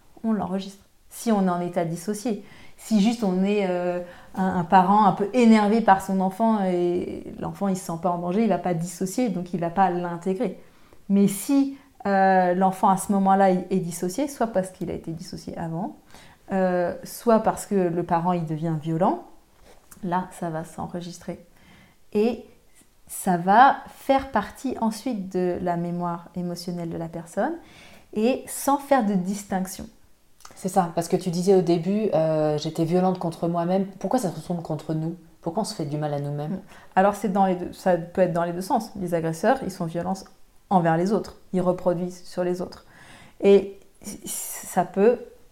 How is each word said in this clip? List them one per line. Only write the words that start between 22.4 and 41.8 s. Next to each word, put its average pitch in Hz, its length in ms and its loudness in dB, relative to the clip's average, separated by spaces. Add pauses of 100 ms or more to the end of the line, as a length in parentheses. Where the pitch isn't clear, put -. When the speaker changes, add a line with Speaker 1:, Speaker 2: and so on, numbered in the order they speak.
Speaker 1:
ça - 300 -2
va 202 400 6 (140)
faire 269 420 -2
partie - 480 -4
ensuite 220 500 -4
de 180 320 -2
la 180 140 -2
mémoire 175 600 -4
émotionnelle 175 520 -6
de 170 80 -6
la 165 120 -8
personne 190 440 -4 (600)
et 226 340 0
sans - 300 -2
faire 269 280 2
de 208 80 0
distinction. 185 760 -4 (680)
Speaker 2:
C'est - 160 -8
ça, 180 240 0
parce 170 140 -2
que - 80 0
tu 175 160 -2
disais 180 240 4
au 185 60 6
début, 175 520 0
euh, « 156 460 2
J'étais 160 240 -4
violente 180 340 2
contre 175 300 -4
moi-même », 175 400 0 (120)
pourquoi - 200 -2
ça 196 100 -2
se 147 60 -6
retourne 165 260 -6
contre - 320 -6
nous ? 160 220 -4 (260)
Pourquoi 170 200 -4
on 196 40 -4
se - 80 -8
fait 165 120 -6
du 143 120 -4
mal 151 160 -4
à 143 60 -4
nous-mêmes ? 147 400 -6 (360)
Speaker 1:
Alors 202 200 4
c'est 220 140 -4
dans 196 180 2
les 185 80 0
deux, 180 180 -8
ça 180 240 0
peut 170 240 -4
être 170 120 2
dans 170 100 0
les 175 80 -2
deux 170 100 -6
sens. 226 360 -2
Les 175 180 -4
agresseurs, 165 480 0
ils 190 80 -6
sont 180 140 -6
violents 170 280 -6 (560)
envers 165 280 4
les 190 160 0
autres, - 240 -4 (160)
ils 185 80 0
reproduisent 180 640 -2